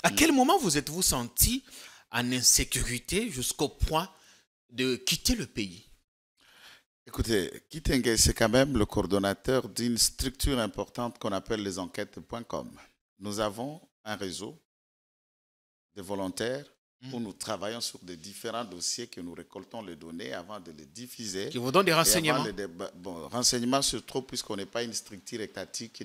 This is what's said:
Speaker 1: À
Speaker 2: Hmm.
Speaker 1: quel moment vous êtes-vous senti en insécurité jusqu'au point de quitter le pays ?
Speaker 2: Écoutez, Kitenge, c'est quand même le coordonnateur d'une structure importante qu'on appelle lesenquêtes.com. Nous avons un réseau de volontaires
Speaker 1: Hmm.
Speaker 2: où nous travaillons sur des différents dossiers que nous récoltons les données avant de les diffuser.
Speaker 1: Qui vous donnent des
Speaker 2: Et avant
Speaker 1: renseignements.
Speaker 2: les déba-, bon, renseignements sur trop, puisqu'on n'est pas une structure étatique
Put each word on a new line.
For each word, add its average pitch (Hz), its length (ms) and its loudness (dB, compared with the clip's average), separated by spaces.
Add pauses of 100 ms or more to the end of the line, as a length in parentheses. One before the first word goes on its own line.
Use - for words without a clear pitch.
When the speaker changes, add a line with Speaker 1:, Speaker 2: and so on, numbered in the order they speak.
Speaker 1:
À 180 80 4
Speaker 2:
Hmm. 196 60 -4
Speaker 1:
quel 320 160 6
moment 285 260 6
vous 180 180 2
êtes-vous 147 260 -2
senti 160 600 2 (480)
en 123 220 0
insécurité 127 1000 2
jusqu'au 131 380 -2
point 160 420 0 (600)
de 123 260 0
quitter - 400 0
le 147 100 -4
pays ? 95 380 -6 (1200)
Speaker 2:
Écoutez, 101 640 0
Kitenge, 123 460 2
c'est 113 180 6
quand 113 140 4
même 131 280 6
le 104 100 6
coordonnateur 101 800 2
d'une 113 300 -2
structure 131 600 2
importante 113 640 -4
qu'on 113 120 -2
appelle 104 300 -2
lesenquêtes.com. 95 1080 -6 (500)
Nous 104 180 -4
avons 117 420 -2 (240)
un 107 120 -6
réseau 101 440 -8 (1300)
de 101 80 -14
volontaires 101 640 -4 (360)
Speaker 1:
Hmm. 131 120 -12
Speaker 2:
où 120 60 -6
nous 110 140 -6
travaillons 110 480 -6
sur - 160 -6
des 90 180 -14
différents 110 480 -8
dossiers 95 440 -6
que - 120 -14
nous 85 140 -10
récoltons 95 480 -14
les 87 140 -12
données 82 360 -10
avant 98 260 -10
de 85 120 -16
les 76 160 -18
diffuser. 107 640 -8
Speaker 1:
Qui 139 80 -4
vous 123 120 -2
donnent 185 140 6
des 180 60 4
Speaker 2:
Et - 20 6
avant 160 100 6
Speaker 1:
renseignements. 156 420 4
Speaker 2:
les 107 100 -4
déba-, 92 400 -8
bon, 87 340 -10
renseignements 123 540 2
sur 123 240 -2
trop, 135 160 -4
puisqu'on 117 340 -6
n'est 98 80 -4
pas 117 200 -4
une 113 100 -8
structure 107 480 -8
étatique 98 640 -10